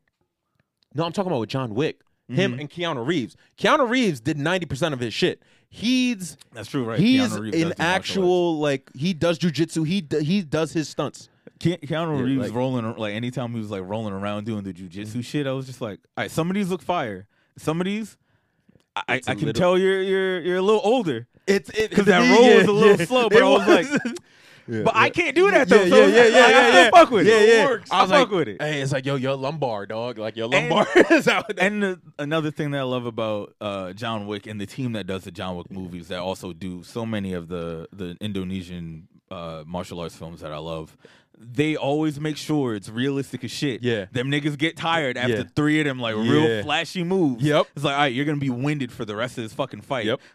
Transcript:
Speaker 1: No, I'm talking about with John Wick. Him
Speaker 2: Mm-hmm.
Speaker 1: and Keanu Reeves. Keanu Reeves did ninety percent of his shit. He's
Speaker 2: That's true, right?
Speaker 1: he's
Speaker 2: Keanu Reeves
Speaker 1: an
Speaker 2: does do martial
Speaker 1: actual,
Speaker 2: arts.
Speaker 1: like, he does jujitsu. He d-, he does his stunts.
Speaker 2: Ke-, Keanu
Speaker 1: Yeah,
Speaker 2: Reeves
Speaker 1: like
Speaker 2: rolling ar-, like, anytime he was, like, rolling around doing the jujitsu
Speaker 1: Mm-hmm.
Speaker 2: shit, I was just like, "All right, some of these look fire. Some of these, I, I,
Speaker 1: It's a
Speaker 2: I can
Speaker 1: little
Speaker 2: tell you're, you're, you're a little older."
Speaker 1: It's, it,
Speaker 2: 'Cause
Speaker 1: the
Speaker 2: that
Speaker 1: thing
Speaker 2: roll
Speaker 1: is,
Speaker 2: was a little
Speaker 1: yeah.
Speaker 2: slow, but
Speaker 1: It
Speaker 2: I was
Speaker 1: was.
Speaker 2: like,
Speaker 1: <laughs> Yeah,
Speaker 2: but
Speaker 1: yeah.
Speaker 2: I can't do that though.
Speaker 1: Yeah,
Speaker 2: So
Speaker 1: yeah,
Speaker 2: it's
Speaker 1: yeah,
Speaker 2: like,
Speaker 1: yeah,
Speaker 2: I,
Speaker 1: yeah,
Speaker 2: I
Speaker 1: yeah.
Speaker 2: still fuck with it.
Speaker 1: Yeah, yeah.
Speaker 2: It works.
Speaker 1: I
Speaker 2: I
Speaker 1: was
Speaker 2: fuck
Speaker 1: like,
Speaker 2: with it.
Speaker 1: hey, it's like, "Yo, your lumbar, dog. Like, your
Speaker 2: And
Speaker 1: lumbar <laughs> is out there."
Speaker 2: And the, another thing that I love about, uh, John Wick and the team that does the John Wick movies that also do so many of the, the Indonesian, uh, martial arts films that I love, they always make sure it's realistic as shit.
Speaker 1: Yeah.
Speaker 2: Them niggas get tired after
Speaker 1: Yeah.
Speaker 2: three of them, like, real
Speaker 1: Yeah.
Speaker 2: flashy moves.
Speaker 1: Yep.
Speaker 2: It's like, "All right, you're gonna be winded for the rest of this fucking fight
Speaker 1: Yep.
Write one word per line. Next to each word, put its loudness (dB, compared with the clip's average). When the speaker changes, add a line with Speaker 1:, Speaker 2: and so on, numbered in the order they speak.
Speaker 1:
No, -4
I'm -6
talking -4
about -2
with -6
John -6
Wick. -4
Him -2
Speaker 2:
Mm-hmm. -10
Speaker 1:
and -12
Keanu -8
Reeves. -4
Keanu 2
Reeves 0
did -4
ninety -2
percent -4
of -6
his -6
shit. -2
He's -2
Speaker 2:
That's -14
true, -4
right? -2
Speaker 1:
he's 4
Speaker 2:
Keanu -2
Reeves -10
Speaker 1:
an -6
Speaker 2:
does 0
do -2
martial 2
Speaker 1:
actual, 0
Speaker 2:
arts. -4
Speaker 1:
like, -2
he -2
does -2
jujitsu. -2
He -2
d-, -4
he 0
does -4
his -4
stunts. -8
Speaker 2:
Ke-, 0
Keanu -4
Speaker 1:
Yeah, -2
Speaker 2:
Reeves -2
Speaker 1:
like -8
Speaker 2:
rolling -2
ar-, -8
like, -6
anytime -6
he -8
was, -10
like, -6
rolling -6
around -6
doing -6
the -10
jujitsu -14
Speaker 1:
Mm-hmm. -8
Speaker 2:
shit, -6
I -4
was -8
just -18
like, -10
"All -4
right, -8
some -2
of -4
these -2
look -6
fire. -6
Some -4
of -2
these, -8
I, -6
I, 0
Speaker 1:
It's -6
a -2
Speaker 2:
I -4
can -4
Speaker 1:
little -2
Speaker 2:
tell 2
you're, 2
you're, -2
you're -2
a 0
little 2
older." 0
Speaker 1:
It's, 0
it, -2
Speaker 2:
'Cause 4
Speaker 1:
the 8
Speaker 2:
that 6
Speaker 1:
thing 6
Speaker 2:
roll 10
Speaker 1:
is, 10
Speaker 2:
was 6
a 4
little 8
Speaker 1:
yeah. 0
Speaker 2:
slow, 2
but 6
Speaker 1:
It 8
Speaker 2:
I 4
was 4
Speaker 1:
was. 6
Speaker 2:
like, -6
Speaker 1:
<laughs> -20
Yeah, -4
Speaker 2:
but 0
Speaker 1:
yeah. 4
Speaker 2:
I 4
can't -2
do 4
that 4
though. 8
Speaker 1:
Yeah, 2
Speaker 2:
So 6
Speaker 1:
yeah, 10
Speaker 2:
it's 6
Speaker 1:
yeah, 8
Speaker 2:
like, 6
Speaker 1:
yeah, 8
Speaker 2:
I, 8
Speaker 1:
yeah, 6
Speaker 2:
I 8
Speaker 1:
yeah. 6
Speaker 2:
still 10
fuck 8
with 4
it. 6
Speaker 1:
Yeah, 8
yeah. 6
Speaker 2:
It 2
works. -4
Speaker 1:
I 2
Speaker 2:
I 6
Speaker 1:
was 2
Speaker 2:
fuck 6
Speaker 1:
like, 2
Speaker 2:
with 0
it. -10
Speaker 1:
hey, -4
it's -4
like, -4
"Yo, -2
your -2
lumbar, -6
dog. -8
Like, -8
your -4
Speaker 2:
And 0
Speaker 1:
lumbar 2
<laughs> -6
is 4
out 0
there." -2
Speaker 2:
And -2
the, -4
another -4
thing -6
that -4
I -4
love -4
about, -6
uh, -8
John -8
Wick -8
and -12
the -8
team -8
that -8
does -8
the -14
John -8
Wick -14
movies -12
that -8
also -8
do -12
so -10
many -6
of -8
the, -10
the -12
Indonesian, -10
uh, -12
martial -10
arts -12
films -16
that -12
I -10
love, -12
they -2
always -2
make -6
sure -4
it's -12
realistic -6
as -12
shit. -6
Speaker 1:
Yeah. -2
Speaker 2:
Them -6
niggas -2
get -4
tired -2
after 0
Speaker 1:
Yeah. -4
Speaker 2:
three 2
of 0
them, -4
like, -4
real 2
Speaker 1:
Yeah. -2
Speaker 2:
flashy -4
moves. 0
Speaker 1:
Yep. 2
Speaker 2:
It's -6
like, 0
"All 0
right, 2
you're -2
gonna -2
be -4
winded -4
for -12
the -8
rest -6
of -8
this -14
fucking -8
fight -6
Speaker 1:
Yep. -2